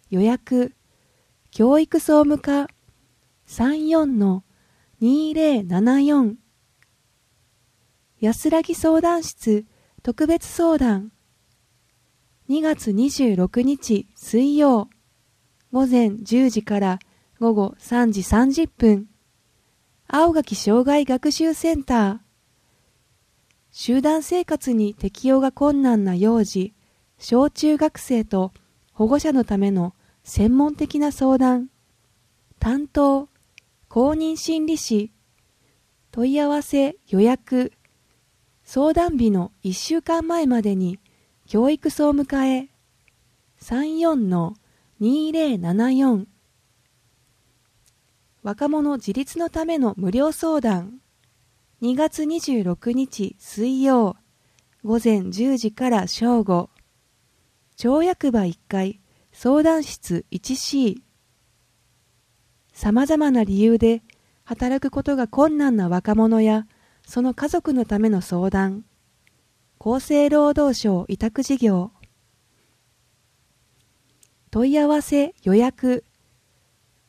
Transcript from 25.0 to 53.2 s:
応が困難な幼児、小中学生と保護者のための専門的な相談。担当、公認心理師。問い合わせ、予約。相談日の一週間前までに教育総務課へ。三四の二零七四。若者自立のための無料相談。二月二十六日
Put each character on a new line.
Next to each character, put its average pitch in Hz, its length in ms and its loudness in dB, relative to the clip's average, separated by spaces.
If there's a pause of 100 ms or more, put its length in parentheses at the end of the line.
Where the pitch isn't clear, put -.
応 269 80 4
が 269 140 0
困 285 280 0
難 233 220 2
な 190 100 -2
幼 214 300 2
児、 196 300 -6 (440)
小 269 320 2
中 302 280 0
学 311 220 -2
生 226 260 -2
と 190 260 -2 (400)
保 220 160 0
護 285 120 2
者 311 120 -2
の 254 140 2
た 208 120 -2
め 202 140 0
の 180 240 -2 (300)
専 226 320 2
門 294 180 2
的 294 240 -4
な 294 140 -2
相 262 240 2
談。 254 320 0 (920)
担 269 300 -2
当、 277 400 0 (580)
公 254 220 2
認 320 260 -2
心 320 300 -4
理 311 100 -2
師。 214 380 -2 (1000)
問 254 220 -2
い 285 40 0
合 294 120 0
わ 294 120 -2
せ、 277 360 -2 (100)
予 190 140 2
約。 254 500 0 (960)
相 294 260 0
談 339 260 0
日 226 140 2
の 185 220 -2 (100)
一 185 100 -6
週 320 280 -4
間 330 260 -2
前 330 200 -2
ま 247 140 2
で 202 140 -2
に 185 240 -4 (480)
教 233 220 0
育 311 200 -2
総 294 240 0
務 285 120 0
課 269 220 -2
へ。 262 220 -4 (880)
三 302 420 -6
四 294 300 0
の 175 240 -2 (480)
二 302 320 0
零 302 240 0
七 190 340 0
四。 262 360 0 (2250)
若 285 280 -6
者 294 260 -2
自 262 160 -8
立 269 260 -8
の 330 120 -4
た 320 160 -6
め 330 120 -4
の 233 200 0
無 185 140 -4
料 277 200 0
相 311 300 -4
談。 208 380 -4 (840)
二 247 160 -2
月 311 260 -2
二 320 160 -4
十 247 240 -2
六 180 300 -4
日 254 440 -6